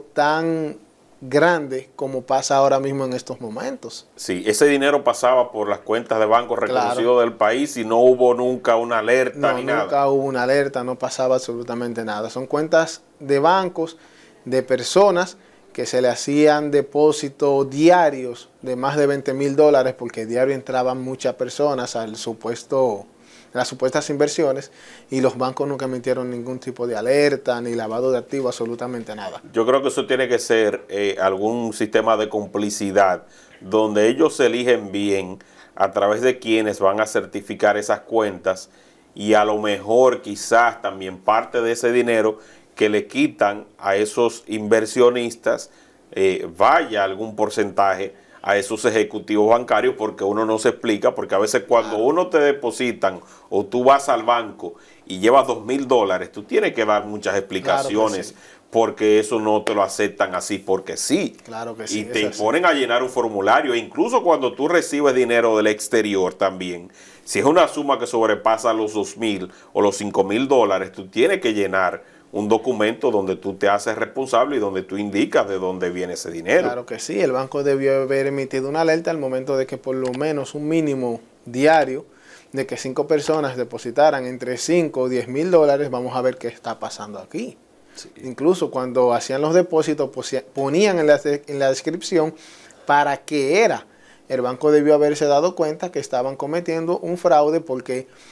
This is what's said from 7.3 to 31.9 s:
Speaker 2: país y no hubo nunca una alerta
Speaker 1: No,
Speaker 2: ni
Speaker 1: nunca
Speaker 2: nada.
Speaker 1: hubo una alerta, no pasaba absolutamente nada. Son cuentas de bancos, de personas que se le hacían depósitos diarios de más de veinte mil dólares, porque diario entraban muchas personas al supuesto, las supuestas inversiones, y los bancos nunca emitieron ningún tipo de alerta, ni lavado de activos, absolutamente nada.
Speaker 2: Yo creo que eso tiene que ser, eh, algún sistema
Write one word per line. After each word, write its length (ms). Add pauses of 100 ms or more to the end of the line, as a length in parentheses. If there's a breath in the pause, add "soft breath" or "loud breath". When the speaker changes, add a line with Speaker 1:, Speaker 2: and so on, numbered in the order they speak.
Speaker 2:
país 420
y 80
no 140
hubo 380
nunca 400
una 240
alerta 400
Speaker 1:
No, 140
Speaker 2:
ni 100
Speaker 1:
nunca 240
Speaker 2:
nada. 220
Speaker 1:
hubo 160
una 180
alerta, 400
no 160
pasaba 360
absolutamente 720
nada. 240
Son 160
cuentas 560 (180)
de 200
bancos, 580 (480 soft breath)
de 160
personas 760 (360 soft breath)
que 140
se 160
le 40
hacían 600
depósitos 1000
diarios 800 (120)
de 140
más 200
de 120
veinte 260
mil 220
dólares, 420
porque 300
diario 260
entraban 480
muchas 340
personas 600
al 200
supuesto, 920 (480 loud breath)
las 140
supuestas 420
inversiones, 600 (400 loud breath)
y 100
los 160
bancos 300
nunca 180
emitieron 460
ningún 260
tipo 300
de 80
alerta, 640
ni 140
lavado 360
de 60
activos, 380
absolutamente 580
nada. 260 (140)
Speaker 2:
Yo 140
creo 160
que 60
eso 180
tiene 200
que 120
ser, 500
eh, 320
algún 520
sistema 440